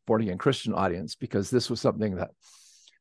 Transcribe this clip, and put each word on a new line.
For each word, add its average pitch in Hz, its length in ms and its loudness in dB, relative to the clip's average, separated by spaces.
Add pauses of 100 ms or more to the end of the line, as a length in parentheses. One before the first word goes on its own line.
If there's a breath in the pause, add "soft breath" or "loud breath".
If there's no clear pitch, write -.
born-again 110 320 2
Christian - 380 0
audience, 90 400 -2
because 101 340 -4
this 123 180 2
was 120 140 -4
something 107 360 0
that 90 120 -4 (720 soft breath)